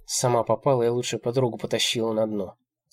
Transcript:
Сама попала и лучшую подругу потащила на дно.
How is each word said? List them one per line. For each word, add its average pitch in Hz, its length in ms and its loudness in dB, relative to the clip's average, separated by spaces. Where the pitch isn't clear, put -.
Сама 120 360 2
попала 123 400 2
и 117 60 4
лучшую 120 320 -2
подругу 120 360 0
потащила 113 560 -2
на 110 140 2
дно. 104 300 -4